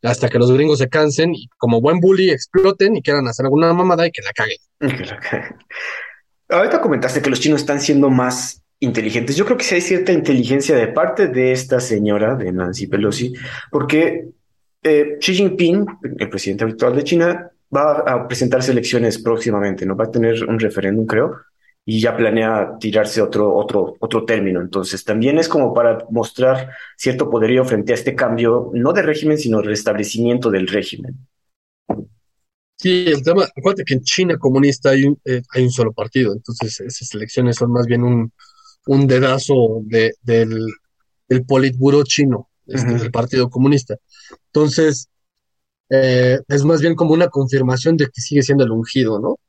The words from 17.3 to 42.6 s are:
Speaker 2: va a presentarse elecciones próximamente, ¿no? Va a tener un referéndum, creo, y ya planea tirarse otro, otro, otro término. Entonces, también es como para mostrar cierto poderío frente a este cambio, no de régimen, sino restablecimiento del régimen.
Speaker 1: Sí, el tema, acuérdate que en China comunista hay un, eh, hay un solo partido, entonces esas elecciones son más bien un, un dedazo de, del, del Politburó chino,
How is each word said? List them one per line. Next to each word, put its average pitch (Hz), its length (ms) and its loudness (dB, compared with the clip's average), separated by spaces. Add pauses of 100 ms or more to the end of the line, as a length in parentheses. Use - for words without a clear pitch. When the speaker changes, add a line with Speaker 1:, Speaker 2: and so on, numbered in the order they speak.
Speaker 2:
va 147 240 2
a 123 280 -2
presentarse 127 440 -2
elecciones 117 500 0
próximamente, 104 640 -2
¿no? 95 120 -4
Va 110 80 0
a 110 60 -10
tener 113 340 0
un 113 120 -2
referéndum, 107 480 -2
creo, 110 300 -2 (480)
y 110 160 -2
ya 113 160 0
planea 110 640 0
tirarse 107 420 0
otro, 104 320 0
otro, 101 460 -2
otro 113 240 -2
término. 98 380 -2
Entonces, 92 420 -8
también 117 340 0
es 165 120 0
como 135 240 0
para 117 240 2 (120)
mostrar 127 600 0 (260)
cierto 127 340 -2
poderío 123 360 2
frente 113 260 -2
a 117 40 2
este - 200 -4
cambio, 117 580 0
no 123 200 0
de 196 80 0
régimen, 151 360 0
sino 117 240 0
restablecimiento 110 880 -2
del 92 180 0
régimen. - 600 -8 (1500)
Speaker 1:
Sí, 180 300 0
el 143 160 0
tema, 175 200 2 (120)
acuérdate 190 300 -2
que 139 100 -2
en 127 80 -2
China 175 340 0
comunista 135 540 2
hay 139 140 2
un, 143 200 0
eh, 127 160 -2 (120)
hay 127 100 2
un 123 80 2
solo 117 220 -2
partido, 110 400 -2
entonces 110 480 -10
esas 120 340 -12
elecciones 117 400 -2
son 120 160 -2
más 120 160 0
bien 120 160 0
un, 120 280 0 (540)
un 139 220 4
dedazo 127 800 2
de, 113 360 2
del, 113 460 0 (600)
del 127 180 2
Politburó 135 580 4
chino, 135 460 0 (180)